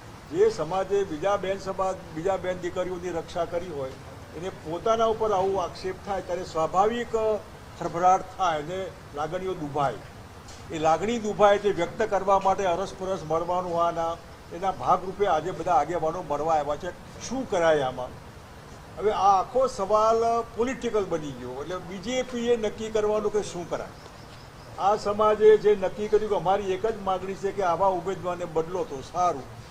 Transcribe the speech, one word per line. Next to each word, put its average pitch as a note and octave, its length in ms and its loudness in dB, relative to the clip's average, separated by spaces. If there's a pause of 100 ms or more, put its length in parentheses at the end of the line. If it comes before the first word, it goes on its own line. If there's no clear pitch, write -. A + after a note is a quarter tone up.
(320)
જે G3+ 180 6
સમાજે F#3+ 540 0
બીજા F3 320 0
બેન F#3+ 220 -2
સમાજ, F#3+ 380 -2 (180)
બીજા F3+ 220 0
બેન F3+ 220 -4
દીકરીઓની F3+ 500 -4
રક્ષા E3 360 -4
કરી E3+ 220 -4
હોય, C#3 240 -6 (460)
એને F3 120 -8
પોતાના F#3+ 560 0
ઉપર A3 280 0
આવો F#3+ 240 2
આક્ષેપ F#3 380 -4 (120)
થાય G3 160 -4
ત્યારે F3 220 -4
સ્વાભાવિક, G3+ 720 0
અ, A3 200 2 (440)
ખળભળાટ F3 400 4 (160)
થાય E3 260 0
અને F#3 240 -6 (280)
લાગણીઓ F3 400 -4
દુભાય. C#3+ 400 -2 (760)
એ E3 80 -6
લાગણી D#3+ 400 2
દુભાય G#3 400 4
તે G3+ 120 2
વ્યક્ત E3+ 320 -2
કરવા G3 380 2
માટે F#3+ 260 2
અરસપરસ F#3 600 -2
મળવાનું E3+ 600 0
આના, E3 300 -2 (360)
એના F3+ 180 -2
ભાગરૂપે F#3 560 0
આજે E3 240 2
બધા E3 220 -2
આગેવાનો D#3+ 560 0
મળવા D3+ 260 0
આવ્યા D3 220 0
છે. F3 140 -6 (380)
શું B3+ 220 -4
કરાય E3 300 4
આમાં? B2+ 280 -4 (880)
હવે G3 120 0
આ F#3+ 300 6
આખો B3+ 260 2
સવાલ, A3 580 4
અ, A#3 160 2 (160)
પોલિટિકલ A3+ 480 0
બની D#3 280 -4
ગયો. B2 300 -8
એટલે E3+ 140 -6
બીજેપીએ A#3 800 -2
નક્કી G#3+ 340 -4
કરવાનું G#3 420 2
કે G#3 100 2
શું E3+ 280 -8
કરાય. A#2+ 180 -4 (880)
આ G3 180 4
સમાજે G#3+ 600 8
જે G#3 200 6
નક્કી G3 320 -2
કર્યું G#3+ 220 4
કે G3+ 60 2
અમારી F#3+ 360 2
એક F#3 140 -2
જ A3 160 0
માગણી F#3+ 320 -2
છે F#3+ 180 -4
કે G3 100 -2
આવા F3 240 2
ઉમેદવારને F3 580 -2
બદલો E3 400 -2
તો C3+ 180 -8 (100)
સારું. E3 300 2 (280)